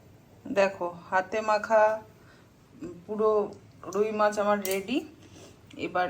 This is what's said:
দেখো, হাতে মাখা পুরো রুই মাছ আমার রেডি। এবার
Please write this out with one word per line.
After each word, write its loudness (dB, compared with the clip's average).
দেখো, 0
হাতে 0
মাখা 4
পুরো 0
রুই 2
মাছ 4
আমার 2
রেডি। -2
এবার -2